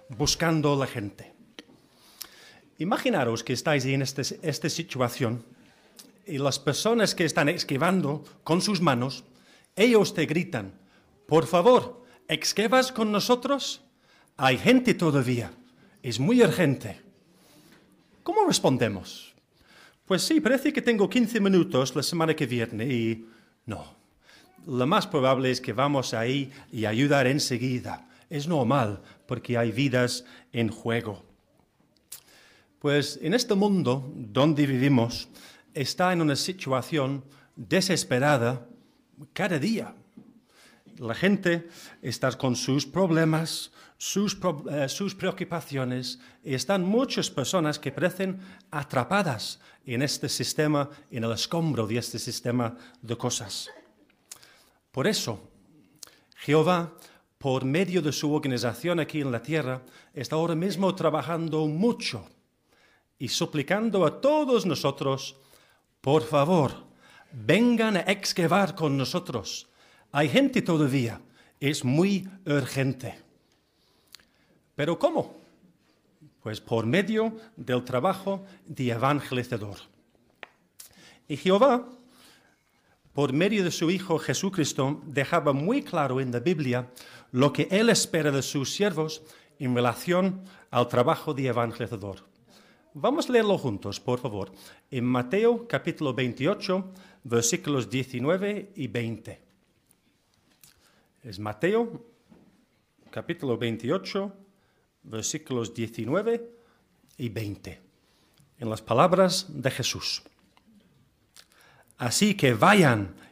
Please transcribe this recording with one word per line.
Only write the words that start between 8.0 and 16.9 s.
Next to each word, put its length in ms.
con 160
sus 180
manos, 460
ellos 380
te 120
gritan, 540
"Por 180
favor, 600
¿excavas 640
con 180
nosotros? 680
Hay 200
gente 360
todavía, 580
es 200
muy 200
urgente". 640